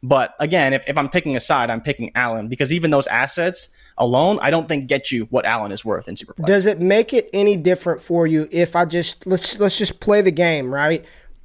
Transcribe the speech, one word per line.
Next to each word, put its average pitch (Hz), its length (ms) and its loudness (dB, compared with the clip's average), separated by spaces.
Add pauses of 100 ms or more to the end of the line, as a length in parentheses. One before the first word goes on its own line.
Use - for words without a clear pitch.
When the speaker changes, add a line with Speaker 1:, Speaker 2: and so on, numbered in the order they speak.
Speaker 1:
But 131 360 2
again, 151 340 2
if, 131 160 -2
if 143 80 -2
I'm 139 120 0
picking 160 280 -2
a - 20 -2
side, 123 300 0
I'm 113 100 -4
picking 120 360 -6
Allen 113 320 -2
because 131 260 -2
even 165 160 0
those 139 160 4
assets 165 640 -2 (300)
alone, 139 420 2
I 131 80 0
don't 160 180 0
think 139 200 -4
get 135 240 -2
you 117 180 -2
what 127 160 0
Allen 107 260 -2
is 95 140 -10
worth 101 220 -4
in 87 80 -10
Superflex. - 320 -10
Speaker 2:
Does 196 180 4
it 190 160 0
make 214 320 2
it 240 200 2
any 202 220 4
different 175 460 0
for 170 240 0
you 156 260 0
if 170 240 0
I 175 100 4
just, 165 420 -4
let's, 185 320 -2
let's 202 180 2
just - 220 -2
play 208 220 4
the 190 100 4
game, 147 420 0
right? 156 320 0 (400)